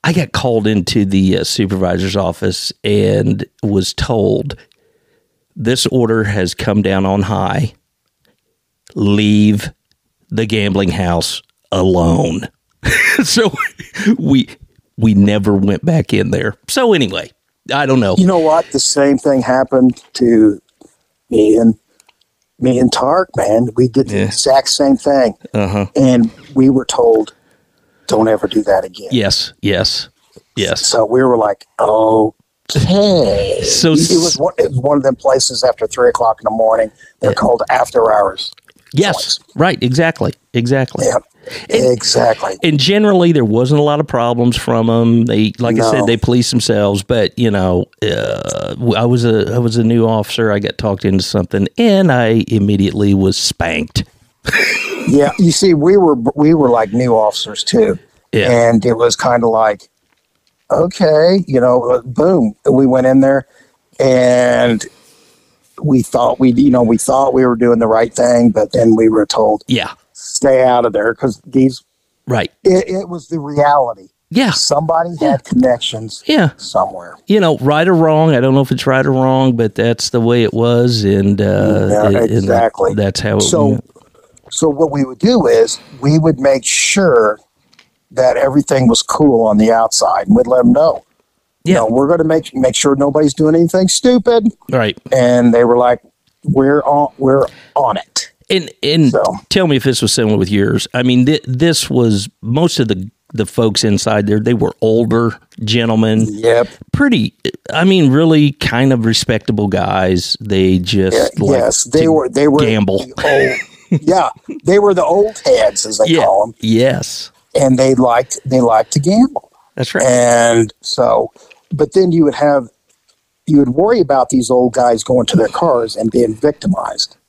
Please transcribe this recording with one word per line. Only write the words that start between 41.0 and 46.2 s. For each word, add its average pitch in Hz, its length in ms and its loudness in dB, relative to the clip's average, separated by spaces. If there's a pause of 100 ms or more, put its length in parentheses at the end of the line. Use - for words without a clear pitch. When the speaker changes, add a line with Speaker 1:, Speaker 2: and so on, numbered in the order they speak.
Speaker 2:
Yeah, - 120 0 (520)
Speaker 1:
And, 247 220 2
Speaker 2:
exactly. 123 680 -2
Speaker 1:
and 156 160 0
generally, 185 540 2
there 143 120 2
wasn't 123 360 0
a - 20 2
lot 147 180 0
of 151 60 -2
problems 120 500 0
from 113 320 -2
'em. 117 380 2
They, 107 320 0
like 117 200 -2
I 113 120 0
said, 135 100 0
Speaker 2:
No. 127 60 0
Speaker 1:
they 117 100 2
police 120 340 0